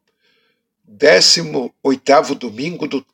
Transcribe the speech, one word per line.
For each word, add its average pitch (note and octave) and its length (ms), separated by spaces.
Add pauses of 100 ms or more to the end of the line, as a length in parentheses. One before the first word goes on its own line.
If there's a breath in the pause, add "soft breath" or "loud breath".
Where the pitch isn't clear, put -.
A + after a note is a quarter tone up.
(840)
décimo D#3 960
oitavo C#3 540
domingo C#3+ 500
do C3+ 280